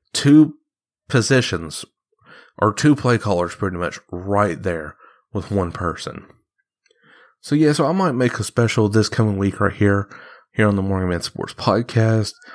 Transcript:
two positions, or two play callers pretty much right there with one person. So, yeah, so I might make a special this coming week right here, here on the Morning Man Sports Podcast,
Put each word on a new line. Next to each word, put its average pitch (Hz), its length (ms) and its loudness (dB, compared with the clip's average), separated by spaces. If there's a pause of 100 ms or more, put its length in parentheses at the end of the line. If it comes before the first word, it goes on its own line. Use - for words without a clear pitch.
(120)
two 151 440 6 (520)
positions, 107 800 -2 (720)
or 104 160 0
two 147 240 4
play 120 200 0
callers 87 380 -2
pretty 92 220 -6
much 87 200 -6 (140)
right 95 500 -2
there 80 360 -6 (340)
with 101 180 -8
one 92 220 -2
person. - 540 -8 (1120)
So, - 160 -2
yeah, 151 160 4
so 147 160 0
I 160 60 0
might 185 180 0
make 123 260 0
a 107 60 -4
special 110 460 0
this 107 180 2
coming 107 300 0
week 98 240 -2
right 98 100 0
here, 101 380 0 (420)
here 110 160 2
on 101 80 2
the 95 60 0
Morning 95 280 -2
Man 85 120 -2
Sports - 320 -10
Podcast, 113 800 0 (220)